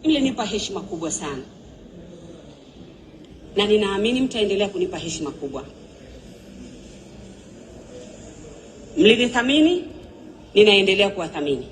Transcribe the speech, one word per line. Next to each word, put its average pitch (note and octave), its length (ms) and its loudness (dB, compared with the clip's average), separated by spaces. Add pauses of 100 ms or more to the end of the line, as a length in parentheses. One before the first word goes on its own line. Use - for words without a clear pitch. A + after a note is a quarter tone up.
mlinipa C4+ 420 2
heshima - 360 -6
kubwa E3 300 -6
sana. C#3 320 -8 (2000)
Na G3+ 120 2
ninaamini G#3+ 540 2
mtaendelea G3+ 480 0
kunipa E3+ 280 -4
heshima D#3 340 -6
kubwa. C#3+ 340 -10 (3250)
Mlinithamini, B3 880 4 (680)
ninaendelea G3 560 6
kuwathamini. D3 640 -4